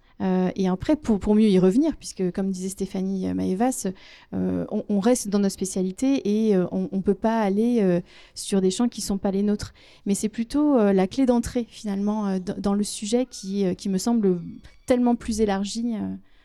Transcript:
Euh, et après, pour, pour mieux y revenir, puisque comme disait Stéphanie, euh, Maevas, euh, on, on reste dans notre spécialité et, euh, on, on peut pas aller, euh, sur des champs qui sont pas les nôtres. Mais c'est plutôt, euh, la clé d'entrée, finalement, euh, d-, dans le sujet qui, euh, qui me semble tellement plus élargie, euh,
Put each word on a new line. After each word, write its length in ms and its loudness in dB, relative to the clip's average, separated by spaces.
Euh, 360 2
et 100 0
après, 300 0
pour, 240 0
pour 160 2
mieux 120 6
y 120 6
revenir, 360 4
puisque 360 -6
comme 180 -4
disait 200 -6
Stéphanie, 580 -4
euh, 60 -4
Maevas, 520 -2
euh, 380 -2
on, 160 -4
on 100 0
reste 300 2
dans 100 0
notre 160 0
spécialité 920 -2
et, 80 4
euh, 160 2
on, 180 -2
on 120 -4
peut 120 2
pas 260 0
aller, 420 2
euh, 180 2
sur 260 -2
des 120 6
champs 160 0
qui 120 -6
sont 180 -4
pas 120 -2
les 140 0
nôtres. 300 -2
Mais 100 2
c'est 120 -2
plutôt, 480 2
euh, 160 4
la 140 4
clé 180 0
d'entrée, 460 0
finalement, 560 -4
euh, 140 0
d-, 180 -6
dans 160 0
le 80 0
sujet 480 -2
qui, 340 -4
euh, 100 0
qui 140 -8
me 100 0
semble 420 2
tellement 280 2
plus 260 -4
élargie, 540 -2
euh, 220 -6